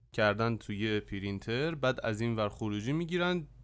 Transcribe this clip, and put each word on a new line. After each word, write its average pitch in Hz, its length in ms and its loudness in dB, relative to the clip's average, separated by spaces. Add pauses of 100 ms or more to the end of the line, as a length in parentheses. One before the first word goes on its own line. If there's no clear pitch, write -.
(140)
کردن 110 440 4
توی 107 420 0
پرینتر، 104 760 -4
بعد 131 280 2
از 110 180 0
این 117 140 0
ور 107 140 2
خروجی 107 440 -2
می‌گیرن، 175 540 0 (160)